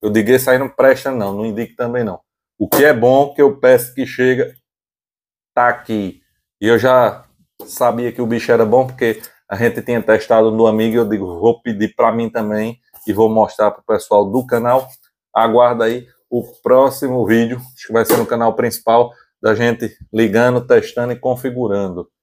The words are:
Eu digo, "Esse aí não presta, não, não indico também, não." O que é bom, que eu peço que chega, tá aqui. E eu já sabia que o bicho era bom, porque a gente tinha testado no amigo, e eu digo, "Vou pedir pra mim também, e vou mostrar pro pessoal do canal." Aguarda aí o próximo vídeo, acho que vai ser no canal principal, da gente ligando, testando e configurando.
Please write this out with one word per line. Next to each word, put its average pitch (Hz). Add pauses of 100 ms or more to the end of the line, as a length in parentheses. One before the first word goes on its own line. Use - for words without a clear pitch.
Eu 107
digo, 107
"Esse 131
aí 127
não 135
presta, 131
não, 107
não 104
indico 110
também, 120
não." 92 (380)
O 101
que -
é 151
bom, 131
que -
eu 143
peço 127
que 135
chega, 127 (1000)
tá 123
aqui. 107 (400)
E 101
eu 113
já 123 (400)
sabia 120
que 120
o 123
bicho 113
era 113
bom, 123
porque 120 (260)
a 101
gente 117
tinha 113
testado 110
no 113
amigo, 110
e -
eu 113
digo, 95
"Vou 117
pedir 107
pra 113
mim 117
também, 110 (280)
e 107
vou 110
mostrar 107
pro -
pessoal 104
do 123
canal." 123 (460)
Aguarda 117
aí 120 (220)
o 120 (180)
próximo 127
vídeo, 113
acho -
que -
vai 113
ser 120
no 117
canal 113
principal, 120 (280)
da 110
gente 117 (160)
ligando, 117
testando 120
e 120
configurando. 113 (140)